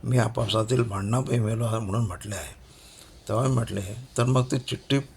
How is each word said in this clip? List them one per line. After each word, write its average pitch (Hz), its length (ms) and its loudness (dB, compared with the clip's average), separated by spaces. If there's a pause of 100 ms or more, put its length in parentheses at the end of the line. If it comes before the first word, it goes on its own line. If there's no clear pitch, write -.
मी 123 140 4
आपापसातील 113 640 2
भांडणापायी 113 580 0
मेलो 113 400 0
म्हणून 110 260 0
म्हटले 98 280 -6
आहे. - 200 -10 (760)
तेव्हा 113 180 2
मी 131 80 2
म्हटले, 113 260 0 (380)
"तर 120 60 4
मग 127 180 4
ती 131 160 0
चिठ्ठी 131 400 -2 (180)